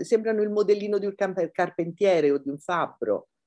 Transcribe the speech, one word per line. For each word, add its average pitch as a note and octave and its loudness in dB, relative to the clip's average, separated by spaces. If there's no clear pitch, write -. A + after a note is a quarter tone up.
sembrano A3 0
il G#3 -2
modellino G#3 0
di G3 -4
un G3 -4
camp-, F#3 -2
carpentiere E3+ 2
o C#3+ 2
di C#3 -6
un C#3+ -6
fabbro, C#3+ -4